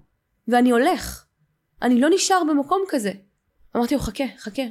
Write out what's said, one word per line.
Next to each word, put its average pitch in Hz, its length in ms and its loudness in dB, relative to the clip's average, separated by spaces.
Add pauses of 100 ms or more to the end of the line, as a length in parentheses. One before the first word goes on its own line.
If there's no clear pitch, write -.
(480)
ואני 247 220 4
הולך. 254 560 0 (560)
אני 240 180 2
לא 294 100 4
נשאר 370 380 2
במקום 311 400 0
כזה." 202 240 -4 (640)
אמרתי 240 180 0
לו, 262 60 0
"חכה, 220 240 -4 (140)
חכה, 226 320 -10